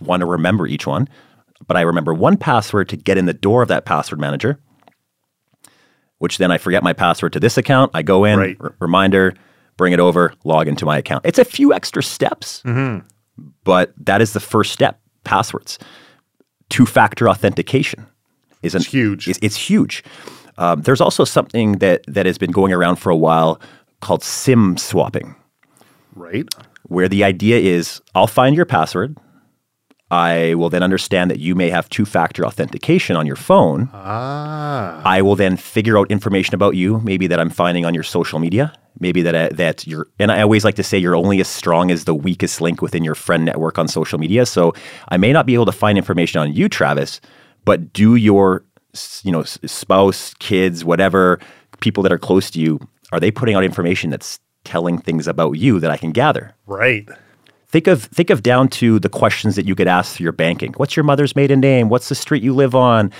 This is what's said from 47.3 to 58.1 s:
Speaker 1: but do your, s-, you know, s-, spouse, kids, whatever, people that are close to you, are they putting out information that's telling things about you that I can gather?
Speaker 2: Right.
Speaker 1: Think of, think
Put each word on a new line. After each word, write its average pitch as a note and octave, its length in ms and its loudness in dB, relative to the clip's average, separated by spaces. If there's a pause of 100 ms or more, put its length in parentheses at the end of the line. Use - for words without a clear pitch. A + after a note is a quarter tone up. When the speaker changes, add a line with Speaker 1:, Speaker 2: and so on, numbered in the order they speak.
Speaker 1:
but F2+ 300 0
do A2 220 6
your, G2 500 4 (260)
s-, - 320 -18
you F#2+ 80 -2
know, D#2+ 80 -2
s-, - 240 -10
spouse, F#2+ 760 0
kids, F#2 440 -2
whatever, F2+ 560 2 (400)
people G2+ 220 -2
that F#2 100 4
are E2+ 60 0
close F#2+ 320 0
to E2 100 -8
you, D#2 180 0 (340)
are E2+ 80 -2
they F2+ 100 2
putting A2 240 -2
out F#2+ 100 2
information F2 460 -4
that's - 300 -12 (240)
telling F2 340 -4
things E2 280 -4
about D#2+ 260 -2
you F#2+ 280 2
that D#2 100 -2
I D2 60 -2
can E2 160 -8
gather? A#2 420 -2 (120)
Speaker 2:
Right. G#2 420 -2 (600)
Speaker 1:
Think E3 180 0
of, B2+ 180 4
think - 240 -2